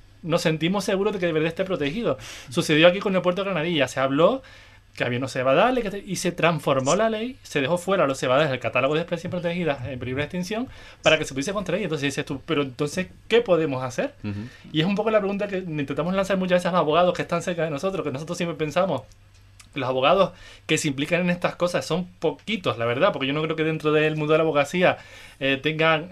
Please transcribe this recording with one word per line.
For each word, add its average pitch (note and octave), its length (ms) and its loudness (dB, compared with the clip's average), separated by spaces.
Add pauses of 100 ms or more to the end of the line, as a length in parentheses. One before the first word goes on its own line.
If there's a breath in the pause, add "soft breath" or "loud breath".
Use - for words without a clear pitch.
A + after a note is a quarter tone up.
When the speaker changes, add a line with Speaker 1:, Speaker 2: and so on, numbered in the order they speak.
(220)
Speaker 1:
nos E3 200 0
sentimos E3+ 420 0
seguros G3 300 0
de G3+ 60 -6
que F3 80 0
de E3+ 40 0
verdad D#3 160 2
esté E3 160 -2
protegido". F3 540 -2 (320 loud breath)
Sucedió D#3+ 400 4
aquí F3+ 100 2
con G3 160 0
el F#3 60 2
puerto F3+ 200 0
de G3 100 -4
Granadilla, D#3+ 360 0
se C3 140 -4
habló D#3+ 420 4 (520 loud breath)
que - 80 -4
había B2 140 0
unos B2+ 160 -4
cebadales E3+ 500 4
que G3 80 -6
te-, G3+ 140 -10
y F#3 100 -6
se F3 160 -2
transformó D3+ 640 2
la A3 140 2
ley, A3+ 340 -6
se - 160 -4
dejó C#3+ 180 2
fuera F3 300 2
los C3+ 100 -2
cebadales C#3 320 2
del B2+ 100 -2
catálogo B2+ 360 0
de D#3+ 60 0
especies E3+ 280 -6
protegidas E3+ 580 -2
en C3 120 -8
peligro B2+ 200 -4
de D3 40 -2
extinción F#3 460 -6 (320 loud breath)
para D#3 160 6
que D3+ 80 -6
se - 80 -10
pudiese C#3 180 -4
construir. F#3+ 320 -2
Entonces D3+ 200 -4
dices C#3 220 -2
tú, C#3 200 -8
"Pero D3 180 0
entonces, D3 440 -6 (220)
¿qué A3 100 6
podemos D#3+ 420 2
hacer?". C3 400 -4
Speaker 2:
Ujú. G#2 280 -8 (240 loud breath)
Speaker 1:
Y D3+ 80 2
es D#3+ 40 2
un G3+ 100 0
poco G#3 140 -2
la G#3+ 100 4
pregunta G3+ 280 -2
que G3 120 -6
intentamos D3+ 540 -4
lanzar G3 220 0
muchas F#3 220 2
veces F3+ 80 -4
a F3 60 -2
los F3+ 80 2
abogados E3 340 4
que E3 80 -4
están E3+ 200 -4
cerca E3+ 220 -4
de D#3+ 60 -2
nosotros, D#3+ 360 -4
que D3 60 -4
nosotros D#3 260 -8
siempre E3+ 200 -4
pensamos, D#3 460 0 (680)
los B2+ 160 -4
abogados D3+ 420 4 (340 loud breath)
que D#3 120 2
se D#3 100 -2
implican D3 340 0
en F3+ 80 2
estas F3 280 -2
cosas F3 280 -2
son F3+ 220 -2 (120)
poquitos, D#3 580 -2
la A#2 80 -2
verdad, C3+ 260 2
porque C3+ 160 -2
yo C#3 60 0
no D3+ 80 -2
creo D#3+ 160 -4
que D#3 80 0
dentro D#3 260 -2
del D#3 240 4
mundo D3+ 160 0
de D#3 60 6
la E3 60 4
abogacía, D3+ 540 2 (440 loud breath)
eh, C3+ 200 0
tengan, D#3 500 2